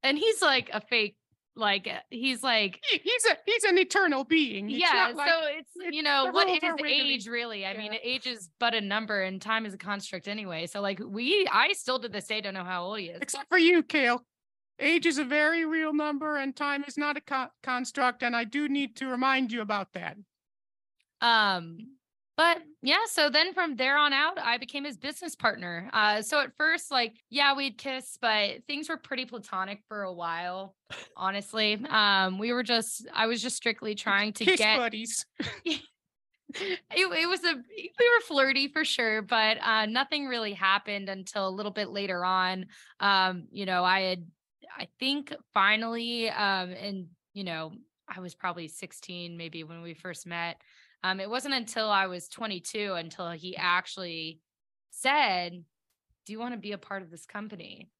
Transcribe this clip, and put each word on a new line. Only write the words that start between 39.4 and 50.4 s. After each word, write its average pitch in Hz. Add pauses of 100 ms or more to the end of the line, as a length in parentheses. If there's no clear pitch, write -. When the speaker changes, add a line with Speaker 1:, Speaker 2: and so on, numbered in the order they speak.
Speaker 1:
uh, 220
nothing 277
really 233
happened 196
until 190
a 190
little 202
bit 208
later 190
on. 185 (320)
Um, 185
you 196
know, 180
I 185
had, 185 (500)
I - (100)
think 277 (220)
finally, 226
um, 190
and, 190 (280)
you 202
know, 160 (360)
I 190
was 180
probably 175
sixteen 175
maybe 165
when 165
we 170
first 165
met. 170 (440)